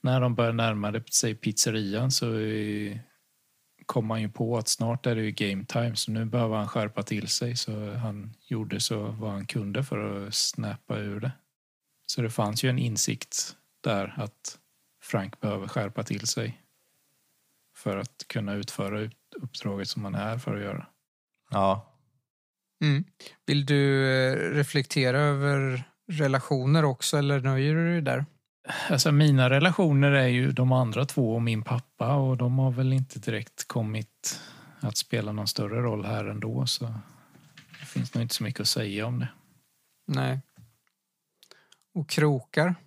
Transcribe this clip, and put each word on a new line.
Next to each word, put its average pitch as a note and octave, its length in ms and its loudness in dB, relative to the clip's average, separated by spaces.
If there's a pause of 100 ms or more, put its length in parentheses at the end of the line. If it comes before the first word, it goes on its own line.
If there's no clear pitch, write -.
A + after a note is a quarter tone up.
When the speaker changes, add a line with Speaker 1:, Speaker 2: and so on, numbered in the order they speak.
Speaker 1:
när C3 180 4
de B2 140 4
börjar A#2 180 2
närma A2 580 0
sig A2 240 2
pizzerian A2 760 0
så, A#2 280 0
eh, G#2+ 580 -4 (920)
kom A2 240 -2
han A2 100 0
ju G#2+ 80 -2
på A2+ 300 -2
att A2 100 -4
snart A#2 380 -2
är A#2+ 80 2
det A2 80 -2
ju G#2+ 80 -2
game G2 340 -2
time, A#2 320 -2
så - 140 -4
nu A2 140 -2
behöver A2 320 0
han G#2 120 -2
skärpa G#2+ 340 -4
till G2+ 260 -4
sig. A#2+ 280 -2
Så G#2+ 380 -6
han A2 400 -6 (120)
gjorde A2 340 -4
så G#2+ 220 -2
vad A2 300 -6
han G2+ 140 -6
kunde G#2+ 380 -4
för G#2 420 -6
att G#2+ 80 -10
snappa - 640 -4
ur G#2 220 -6
det. C3 120 -4 (760)
Så - 160 -2
det A2+ 80 0
fanns A2 340 -2
ju C3 60 4
en B2+ 80 0
insikt - 760 -4 (240)
där G2+ 360 -2
att - 420 -10 (440)
Frank G2+ 380 -4
behöver G2+ 280 -4
skärpa G#2+ 340 -4
till - 240 -6
sig A#2 360 -4 (1120)
för G2+ 200 -4
att - 300 -8
kunna G2+ 280 -6
utföra G2+ 460 -6
ut-, - 420 -12
uppdraget G2 460 -6
som G#2+ 160 -6
han F#2+ 100 -6
är G#2+ 240 -4
för A2 180 -6
att G2+ 60 -6
göra. G2+ 240 -8 (640)
Speaker 2:
Ja. G2 420 2 (920)
Speaker 3:
Mm. D3 200 4 (420)
Vill C#3+ 200 2
du, C#3 460 4
eh, C3 420 2
reflektera C#3+ 640 2
över C#3 640 2 (280)
relationer C#3+ 720 4
också, C#3 340 0
eller C#3 220 2
nöjer C3+ 340 2
du E3+ 180 2
dig E3+ 80 2
där? C3 260 0 (640)
Speaker 1:
Alltså, D3 220 4
mina C#3 380 8
relationer C#3+ 640 6
är C3+ 160 6
ju B2 240 2
de B2+ 200 4
andra B2 320 2
två A#2 300 0
och A#2 80 0
min A2+ 200 0
pappa, B2 520 -2
och C3 220 2
de B2 220 2
har C3 120 4
väl C3 220 2
inte C3 260 0
direkt G#2+ 500 -6
kommit A2 720 -6 (400)
att G#2+ 160 -4
spela G#2+ 360 -2
någon G#2 160 -2
större G#2+ 340 -2
roll G#2+ 220 -2
här G#2 200 -2
ändå, A2+ 420 -4
så A#2 280 -4 (840)
det D3 60 -16
finns - 280 -4
nog A#2 80 0
inte A#2 120 -2
så A2+ 100 -2
mycket G#2+ 160 -6
att G#2 80 0
säga G#2 380 -2
om B2 120 -4
det. B2 100 -2 (800)
Speaker 3:
Nej. C3+ 340 -2 (1500)
Och D#3 140 -4
krokar? D3+ 640 2 (120)